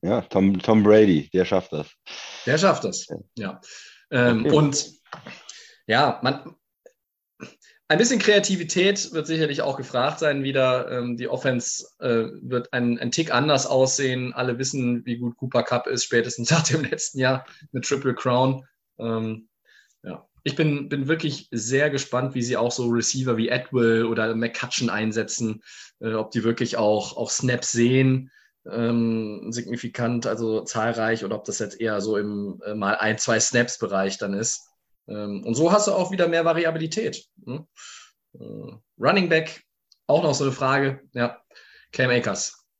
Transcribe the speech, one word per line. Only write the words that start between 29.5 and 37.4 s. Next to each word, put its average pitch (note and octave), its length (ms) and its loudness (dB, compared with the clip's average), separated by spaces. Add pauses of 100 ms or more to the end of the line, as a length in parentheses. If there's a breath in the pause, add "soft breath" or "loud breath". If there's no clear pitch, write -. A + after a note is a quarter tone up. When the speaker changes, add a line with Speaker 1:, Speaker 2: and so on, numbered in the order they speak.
Speaker 2:
signifikant, A#2 760 -4
also A2+ 360 -2
zahlreich, A2+ 640 -2
oder G#2+ 120 -4
ob - 80 -10
das G2+ 140 -6
jetzt G#2 220 -8
eher G#2+ 200 -2
so G#2+ 160 -2
im, G2+ 480 -4
äh, G#2+ 100 -8
mal G2+ 220 -2
ein, A2 220 0
zwei A2+ 220 0
Snaps-Bereich G2 800 0
dann G2 160 -4
ist. A2 280 -4 (460)
Ähm, G#2 360 -8
und A#2 120 -2
so E3 160 4
hast G#3 160 4
du - 40 0
auch F#3 200 0
wieder F3+ 160 2
mehr E3 160 2
Variabilität, D#3+ 840 -2 (180)